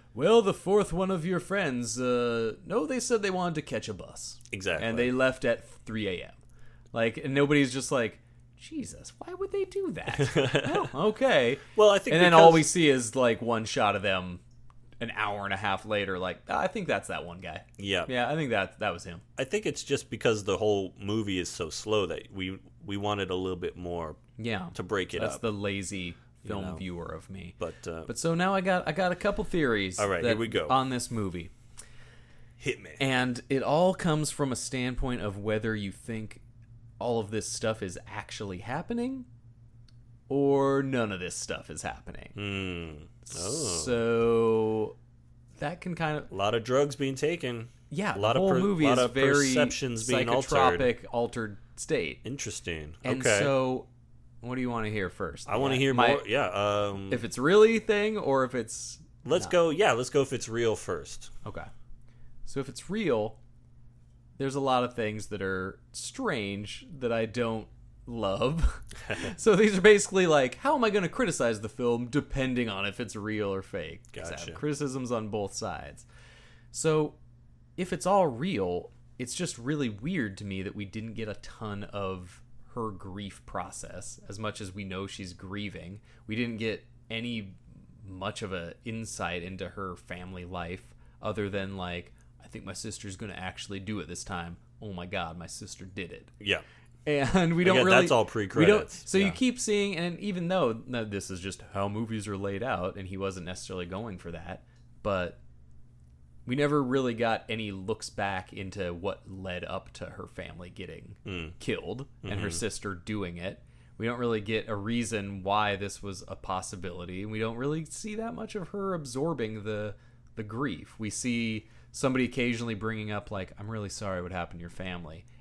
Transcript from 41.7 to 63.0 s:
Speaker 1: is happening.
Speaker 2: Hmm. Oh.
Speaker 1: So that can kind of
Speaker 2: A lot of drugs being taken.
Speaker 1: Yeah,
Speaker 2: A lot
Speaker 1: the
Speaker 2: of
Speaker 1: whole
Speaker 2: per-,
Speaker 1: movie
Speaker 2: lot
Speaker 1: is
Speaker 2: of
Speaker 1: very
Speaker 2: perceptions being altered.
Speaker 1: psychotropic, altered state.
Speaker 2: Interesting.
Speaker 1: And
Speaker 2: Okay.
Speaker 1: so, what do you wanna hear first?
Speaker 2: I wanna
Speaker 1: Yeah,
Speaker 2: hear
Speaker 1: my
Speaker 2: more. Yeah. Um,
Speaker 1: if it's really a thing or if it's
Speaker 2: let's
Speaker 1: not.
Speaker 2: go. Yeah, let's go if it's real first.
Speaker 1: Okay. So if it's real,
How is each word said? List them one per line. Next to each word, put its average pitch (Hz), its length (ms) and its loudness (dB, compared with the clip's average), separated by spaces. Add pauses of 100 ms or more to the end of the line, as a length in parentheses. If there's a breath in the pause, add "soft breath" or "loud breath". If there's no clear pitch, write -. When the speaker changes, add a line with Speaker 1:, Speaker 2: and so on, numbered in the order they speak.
Speaker 1:
is 78 120 -8
happening. - 520 -10
Speaker 2:
Hmm. 90 680 -6 (340)
Oh. 104 460 -2
Speaker 1:
So 113 1120 4 (640)
that 165 220 -6
can 180 140 -6
kind 156 240 -2
of - 120 -10
Speaker 2:
A - 40 -10
lot 101 200 2
of 110 100 0
drugs 135 320 2
being 135 180 -2
taken. 131 540 -2 (220)
Speaker 1:
Yeah, 160 260 -2
Speaker 2:
A - 20 -4
lot 107 160 4
Speaker 1:
the 175 60 4
Speaker 2:
of 190 80 6
Speaker 1:
whole - 20 6
Speaker 2:
per-, 175 100 6
Speaker 1:
movie 185 240 4
Speaker 2:
lot 131 140 6
Speaker 1:
is 127 80 6
Speaker 2:
of 120 80 -2
Speaker 1:
very 139 340 6
Speaker 2:
perceptions 131 580 0
being 127 220 2
altered. 135 280 2
Speaker 1:
psychotropic, 131 540 4
altered 117 460 -2 (200)
state. 92 480 -2
Speaker 2:
Interesting. 87 800 -8
Speaker 1:
And 127 180 -2
Speaker 2:
Okay. 110 200 4
Speaker 1:
so, 131 460 2 (560)
what 120 120 -8
do 131 60 -4
you 123 100 -2
wanna 110 200 -2
hear 98 200 -2
first? - 380 -8
Speaker 2:
I 107 80 -2
wanna 135 180 2
Speaker 1:
Yeah, 127 60 4
Speaker 2:
hear 135 140 4
Speaker 1:
my 120 140 6
Speaker 2:
more. - 180 4
Yeah. 117 220 2
Um, 101 640 0
Speaker 1:
if 117 120 -2
it's - 140 -8
really 214 400 8
a - 20 -2
thing 214 360 0
or 135 280 2
if 131 100 -2
it's - 440 -6 (260)
Speaker 2:
let's 175 220 2
Speaker 1:
not. - 60 -8
Speaker 2:
go. 170 180 6
Yeah, 160 220 6
let's 123 180 0
go 139 120 6
if 131 100 -4
it's 113 160 -4
real 113 280 2
first. - 540 -8 (140)
Speaker 1:
Okay. 90 200 -10 (800 soft breath)
So - 140 -4
if 131 80 -6
it's - 200 -12
real, 139 500 0 (1000)